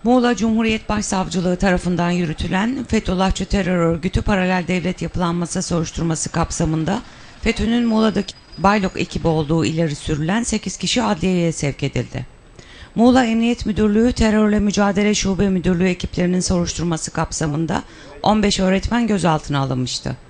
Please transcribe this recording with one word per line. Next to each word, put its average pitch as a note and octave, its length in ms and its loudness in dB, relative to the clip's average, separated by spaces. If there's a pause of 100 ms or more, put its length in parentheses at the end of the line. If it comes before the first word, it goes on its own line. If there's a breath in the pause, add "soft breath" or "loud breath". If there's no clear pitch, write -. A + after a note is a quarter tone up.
Muğla A#3+ 320 4
Cumhuriyet A3 520 0
Başsavcılığı F#3 680 -2
tarafından F3 540 0
yürütülen F3+ 760 -2
Fethullahçı F#3+ 580 0
terör F3+ 320 0
örgütü E3+ 440 0
paralel F#3 460 2
devlet F3+ 340 -2
yapılanması F3 600 -2
soruşturması E3 680 -2
kapsamında E3 720 -2 (400 loud breath)
fetönün A3+ 440 0
Muğla'daki G#3+ 480 0 (240)
Baylok G3 420 2
ekibi D3+ 280 -2
olduğu D#3+ 360 2
ileri D#3+ 300 0
sürülen D#3+ 480 -2
sekiz G#3+ 340 -4
kişi A#3 260 -2
adliyeye F3+ 500 0
sevk C#3+ 300 -4
edildi. B2+ 440 -4 (680 loud breath)
Muğla B3 300 6
Emniyet A3+ 420 0
Müdürlüğü G#3+ 460 2
Terörle G#3+ 480 2
Mücadele G3+ 540 2
Şube G3 340 0
Müdürlüğü F3+ 400 0
ekiplerinin F3+ 520 0
soruşturması E3+ 680 -2
kapsamında D#3+ 720 -4 (400 loud breath)
on G#3+ 200 2
beş G3+ 180 0
öğretmen G3 460 0
gözaltına D#3+ 520 0
alınmıştı. C3 580 -4 (140)